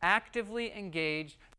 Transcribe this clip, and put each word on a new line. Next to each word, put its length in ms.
actively 720
engaged, 640